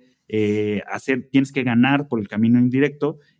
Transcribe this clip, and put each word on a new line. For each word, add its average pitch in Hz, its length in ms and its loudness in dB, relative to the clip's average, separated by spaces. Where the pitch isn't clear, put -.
eh, 104 580 -2
hacer, 123 440 -6
tienes 135 220 0
que 131 120 -4
ganar 131 420 2
por 117 140 -4
el 101 80 -8
camino 113 300 2
indirecto 143 600 -2